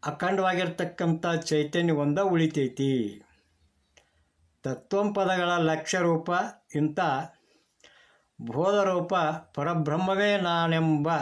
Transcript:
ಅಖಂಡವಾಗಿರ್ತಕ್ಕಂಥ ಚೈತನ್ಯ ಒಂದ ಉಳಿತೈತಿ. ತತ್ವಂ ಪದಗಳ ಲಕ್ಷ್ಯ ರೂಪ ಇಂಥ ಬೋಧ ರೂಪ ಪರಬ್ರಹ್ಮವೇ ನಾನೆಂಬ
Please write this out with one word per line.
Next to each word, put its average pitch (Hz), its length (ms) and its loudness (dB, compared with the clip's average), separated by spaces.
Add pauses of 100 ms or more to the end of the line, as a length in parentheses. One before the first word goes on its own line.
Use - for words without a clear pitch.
ಅಖಂಡವಾಗಿರ್ತಕ್ಕಂಥ 180 1200 -2
ಚೈತನ್ಯ 165 640 0
ಒಂದ 147 280 0
ಉಳಿತೈತಿ. 139 1040 0 (1400)
ತತ್ವಂ 202 500 -2
ಪದಗಳ 185 440 2
ಲಕ್ಷ್ಯ 160 420 0
ರೂಪ 170 300 2 (460)
ಇಂಥ 151 240 0 (1400)
ಬೋಧ 143 340 0
ರೂಪ 185 380 0 (400)
ಪರಬ್ರಹ್ಮವೇ 175 840 0
ನಾನೆಂಬ 165 720 2 (120)